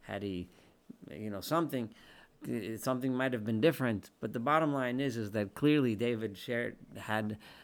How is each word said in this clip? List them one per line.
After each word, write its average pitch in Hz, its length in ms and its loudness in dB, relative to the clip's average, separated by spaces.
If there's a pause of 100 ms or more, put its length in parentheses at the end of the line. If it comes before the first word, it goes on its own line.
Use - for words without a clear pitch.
had 101 200 -6
he, 90 260 -4 (640)
you 107 180 -8
know, 101 120 -6
something, 135 500 0 (580)
eh, 113 300 -4
something 131 360 0
might 127 200 0
have 110 100 -2
been 110 160 2
different." 123 500 2 (100)
But 107 120 -4
the 120 80 -2
bottom 147 320 4
line 127 280 0
is, 127 180 0
is 104 140 -4
that 104 220 0
clearly 147 420 4
David 110 420 -2
shared, 117 380 -4 (200)
had 107 400 0 (280)